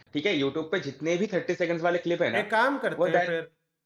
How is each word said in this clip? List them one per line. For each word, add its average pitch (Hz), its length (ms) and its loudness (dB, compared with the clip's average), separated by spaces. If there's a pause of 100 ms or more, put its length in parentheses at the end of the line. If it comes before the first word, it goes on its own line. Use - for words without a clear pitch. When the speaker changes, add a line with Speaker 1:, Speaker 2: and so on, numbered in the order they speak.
(140)
Speaker 1:
ठीक 147 120 -2
है? 202 100 2
YouTube 143 360 -2
पे 190 80 0
जितने 151 380 -2
भी 202 100 0
थर्टी 180 280 -2
सेकंड्स 170 280 -2
वाले 175 160 2
क्लिप 170 220 0
है 135 80 2
ना, 214 100 0
Speaker 2:
एक 208 120 -4
काम 254 260 4
करते 185 180 -2
Speaker 1:
वो 165 100 2
Speaker 2:
हैं 165 80 2
Speaker 1:
that-, 175 140 4
Speaker 2:
फिर। 165 240 -4 (340)